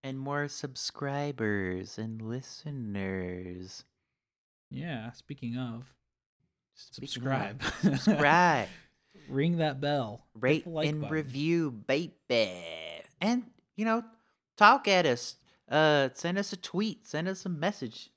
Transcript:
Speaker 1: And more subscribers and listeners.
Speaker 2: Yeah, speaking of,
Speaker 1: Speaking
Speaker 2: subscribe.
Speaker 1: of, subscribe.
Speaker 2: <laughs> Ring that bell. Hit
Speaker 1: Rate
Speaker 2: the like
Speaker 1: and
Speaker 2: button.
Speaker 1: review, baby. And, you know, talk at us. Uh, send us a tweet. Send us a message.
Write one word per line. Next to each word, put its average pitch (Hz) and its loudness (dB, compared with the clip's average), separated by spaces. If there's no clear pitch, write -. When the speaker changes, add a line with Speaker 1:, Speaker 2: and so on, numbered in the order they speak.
Speaker 1:
And 135 -8
more 143 -2
subscribers 120 -2
and 110 -6
listeners. 95 -8
Speaker 2:
Yeah, 131 -8
speaking 123 -10
of, 123 -8
Speaker 1:
Speaking - -16
Speaker 2:
subscribe. 127 -4
Speaker 1:
of, 139 2
subscribe. 151 6
Speaker 2:
<laughs> - -20
Ring 160 0
that 147 0
bell. 139 -2
Hit 107 -8
Speaker 1:
Rate 143 2
Speaker 2:
the 175 -10
like 156 0
Speaker 1:
and 151 -2
Speaker 2:
button. 156 -4
Speaker 1:
review, 156 0
baby. 131 -2
And, 240 0
you 214 -4
know, 226 0
talk 233 8
at 180 6
us. 120 0
Uh, 147 6
send 175 -2
us 196 -4
a 196 -6
tweet. 190 -4
Send 165 -4
us 190 -6
a - -4
message. 151 -4